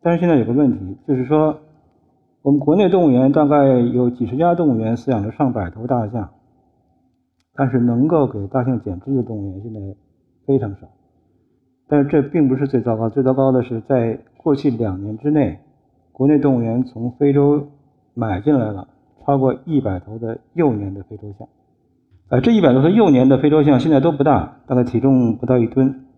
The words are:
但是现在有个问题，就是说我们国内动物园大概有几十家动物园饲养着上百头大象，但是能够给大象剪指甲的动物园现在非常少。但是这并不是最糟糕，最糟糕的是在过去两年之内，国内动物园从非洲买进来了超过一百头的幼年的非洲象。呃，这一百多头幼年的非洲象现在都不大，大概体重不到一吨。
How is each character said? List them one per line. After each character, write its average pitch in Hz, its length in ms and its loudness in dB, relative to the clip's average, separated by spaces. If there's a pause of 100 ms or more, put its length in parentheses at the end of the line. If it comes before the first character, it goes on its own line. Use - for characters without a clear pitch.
但 170 120 0
是 165 60 0
现 175 80 0
在 165 80 4
有 117 100 2
个 107 60 -4
问 135 260 2
题， 98 200 -12 (100)
就 143 80 0
是 127 100 -2
说 151 340 0 (800)
我 139 100 0
们 147 80 2
国 147 160 0
内 196 140 2
动 180 160 2
物 151 40 4
园 131 220 4
大 156 140 2
概 139 340 4
有 120 300 0
几 123 180 -4
十 123 100 -6
家 170 160 2
动 170 160 0
物 123 80 2
园 110 180 -2
饲 127 160 -6
养 107 120 -2
着 107 80 -6
上 135 220 -2
百 101 160 -6
头 110 180 -12
大 120 200 -2
象， 110 220 -8 (1300)
但 135 140 0
是 123 100 0
能 120 280 2
够 160 200 2
给 101 200 -8
大 127 160 -4
象 123 180 -2
剪 92 180 -8
指 135 120 -10
甲 139 60 -2
的 123 60 -2
动 113 140 -10
物 98 140 -10
园 95 100 -14
现 110 120 -14
在 110 60 -14 (680)
非 135 140 2
常 107 160 -6
少。 - 120 -20 (1000)
但 147 140 2
是 139 80 0
这 151 120 2
并 147 260 0
不 131 80 0
是 135 120 -4
最 131 140 0
糟 113 140 -2
糕， 113 140 -2
最 131 140 -2
糟 131 100 2
糕 135 180 2
的 127 120 2
是 113 180 -8
在 117 380 -2 (180)
过 151 180 0
去 143 140 -2
两 110 320 -4
年 107 160 -10
之 147 140 -2
内， 135 280 0 (540)
国 135 140 0
内 147 120 4
动 139 160 2
物 120 60 -2
园 117 220 -2
从 120 280 -8
非 143 220 0
洲 143 340 2 (460)
买 110 260 -6
进 143 180 0
来 110 140 -2
了 98 160 -14 (380)
超 139 120 0
过 131 160 2 (120)
一 151 160 -2
百 95 180 -4
头 107 180 -16
的 113 220 -8 (140)
幼 156 200 0
年 101 200 -8
的 98 100 -14
非 107 140 -18
洲 104 200 -16
象。 - 100 -20 (840)
呃， 123 120 2
这 240 100 2
一 220 100 4
百 143 120 4
多 131 80 4
头 156 80 4
幼 208 200 4
年 131 200 4
的 135 80 4
非 151 120 2
洲 151 140 2
象 143 160 4
现 160 120 0
在 139 80 4
都 160 120 0
不 151 120 -4
大， 127 420 0
大 135 100 -4
概 123 80 2
体 120 160 -2
重 127 380 2
不 - 80 -8
到 127 120 2
一 113 100 0
吨。 135 380 -2 (120)